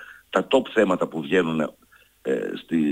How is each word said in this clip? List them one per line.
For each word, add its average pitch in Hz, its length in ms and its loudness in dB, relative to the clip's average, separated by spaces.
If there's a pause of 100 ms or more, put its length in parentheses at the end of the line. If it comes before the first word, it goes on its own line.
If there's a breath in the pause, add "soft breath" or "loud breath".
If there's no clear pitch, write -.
(300 loud breath)
τα 92 200 0
top 131 120 4 (100)
θέματα 95 340 2
που 80 140 -8
βγαίνουν, 82 400 0 (640 soft breath)
ε, 65 180 -2 (220)
στη, 82 180 0 (120)